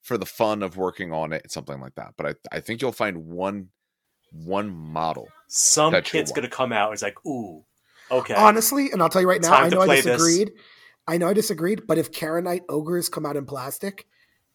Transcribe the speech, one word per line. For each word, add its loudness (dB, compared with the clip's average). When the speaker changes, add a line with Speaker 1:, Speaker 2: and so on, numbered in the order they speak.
Speaker 1:
for -4
the -6
fun -2
of -6
working -6
on -4
it, -10
something -12
like -18
that. -16
But -6
I, -8
I -6
think -10
you'll -2
find -6
one, -6
one -6
model -6
Speaker 2:
Some 4
Speaker 1:
that 0
you'll 0
Speaker 2:
kid's -4
Speaker 1:
want. -6
Speaker 2:
gonna -8
come -2
out, 0
it's -8
like, -8
"Ooh, -8
okay." 0
Speaker 3:
Honestly, 6
and 2
I'll 4
tell 2
you 2
right 2
now, 2
Speaker 2:
Time 8
Speaker 3:
I 4
Speaker 2:
to 2
Speaker 3:
know 4
I 6
Speaker 2:
play 6
this. 2
Speaker 3:
disagreed. 4
I 0
know 2
I 2
disagreed, -2
but 2
if -2
Kharonite -4
Ogres -2
come -6
out -4
in -4
plastic, -10